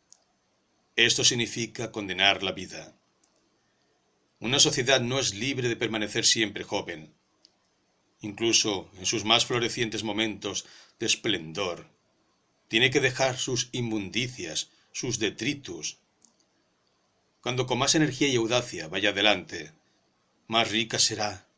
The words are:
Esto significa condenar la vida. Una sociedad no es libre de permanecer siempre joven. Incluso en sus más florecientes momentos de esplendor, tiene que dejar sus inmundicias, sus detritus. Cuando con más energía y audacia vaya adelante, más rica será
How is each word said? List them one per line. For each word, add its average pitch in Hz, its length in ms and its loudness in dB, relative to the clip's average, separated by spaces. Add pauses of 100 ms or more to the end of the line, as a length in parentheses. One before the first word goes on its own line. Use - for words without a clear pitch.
(960)
Esto 117 280 4
significa 117 680 -2
condenar 95 500 2
la 95 100 -2
vida. 92 420 -12 (1500)
Una 123 180 0
sociedad 135 420 4
no 123 200 0
es 117 140 -2
libre 123 340 -2
de 113 80 -2
permanecer 107 480 -2
siempre 101 400 2
joven. 87 500 -6 (1080)
Incluso 104 760 0
en 92 80 -8
sus 104 180 -2
más 117 220 4
florecientes 113 560 -2
momentos 104 640 -4 (320)
de 117 80 -4
esplendor, 85 840 -2 (800)
tiene 120 240 4
que 143 100 4
dejar 127 380 2
sus 127 320 -2
inmundicias, 107 1000 -4 (200)
sus - 300 -4
detritus. 104 800 -4 (1400)
Cuando 127 260 -2
con 123 120 0
más 135 160 2
energía 151 340 2
y 131 80 2
audacia 113 520 0
vaya 98 220 2
adelante, 90 600 2 (800)
más 110 180 2
rica 113 280 -2
será 104 600 -2